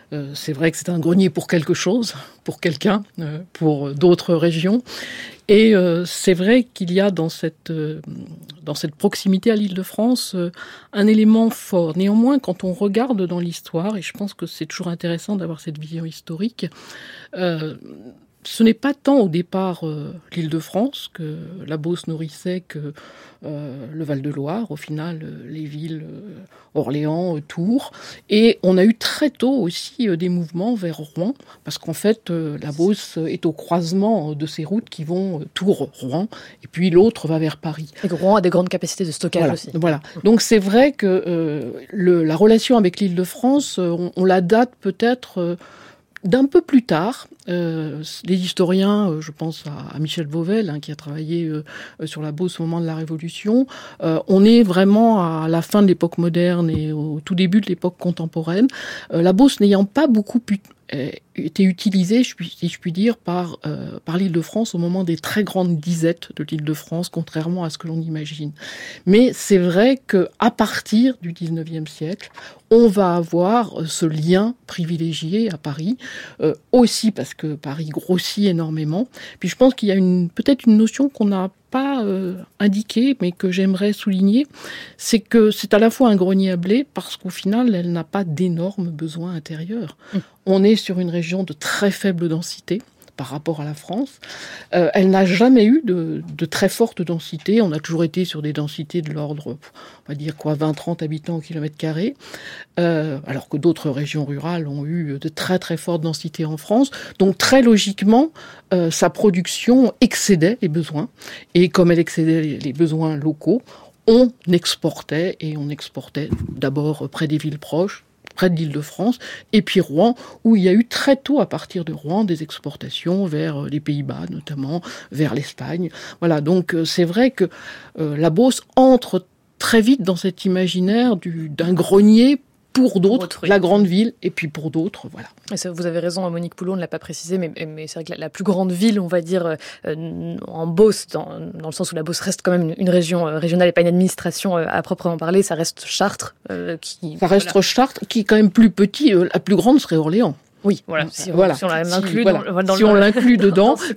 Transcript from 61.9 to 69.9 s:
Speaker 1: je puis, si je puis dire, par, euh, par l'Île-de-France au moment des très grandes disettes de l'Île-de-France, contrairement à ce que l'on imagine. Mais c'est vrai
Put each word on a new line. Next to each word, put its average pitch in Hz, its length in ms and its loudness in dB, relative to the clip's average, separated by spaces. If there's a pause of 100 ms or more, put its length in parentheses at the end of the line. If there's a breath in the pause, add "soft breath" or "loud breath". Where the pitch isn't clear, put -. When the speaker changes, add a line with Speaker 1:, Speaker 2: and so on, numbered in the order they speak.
Speaker 1:
je - 120 -4
puis, 170 220 -12
si 175 120 -4
je - 100 -10
puis 175 140 -6
dire, 220 240 0
par, 175 480 -6
euh, 143 400 -10
par 165 100 -6
l'Île-de-France 185 600 -2
au - 20 -2
moment 175 260 -2
des 165 140 -2
très - 260 -4
grandes 180 340 -2
disettes 165 600 -2
de 151 120 -8
l'Île-de-France, 156 600 -6
contrairement 170 560 -6
à 160 40 -6
ce - 80 -12
que - 100 -12
l'on 160 120 -6
imagine. 151 540 -8 (520 loud breath)
Mais 214 280 6
c'est - 240 2
vrai 185 500 4